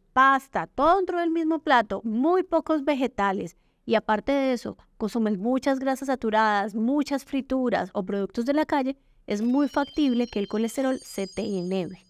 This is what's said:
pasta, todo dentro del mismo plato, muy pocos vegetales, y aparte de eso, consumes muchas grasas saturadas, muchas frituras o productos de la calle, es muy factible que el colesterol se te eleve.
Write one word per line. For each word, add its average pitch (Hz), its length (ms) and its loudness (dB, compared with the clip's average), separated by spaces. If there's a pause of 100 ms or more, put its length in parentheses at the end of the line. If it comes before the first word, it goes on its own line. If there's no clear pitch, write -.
(140)
pasta, 262 520 4
todo 320 300 2
dentro 349 240 -2
del 339 100 0
mismo 320 280 0
plato, 233 440 2
muy 262 400 2
pocos 320 400 0
vegetales, 208 720 -2 (280)
y 226 100 0
aparte 214 380 0
de 269 220 2
eso, - 240 -8 (180)
consumes 214 400 -2
muchas 262 440 0
grasas 269 260 -2
saturadas, 214 680 0
muchas 269 500 -2
frituras 254 680 -2
o 202 120 -4
productos 196 420 -4
de 285 80 0
la 302 100 2
calle, 269 320 0 (300)
es 208 160 -2
muy 262 260 2
factible 277 580 0
que - 120 -6
el 202 100 -2
colesterol 254 500 -2
se - 280 -8
te 196 160 -8
eleve. 185 680 -4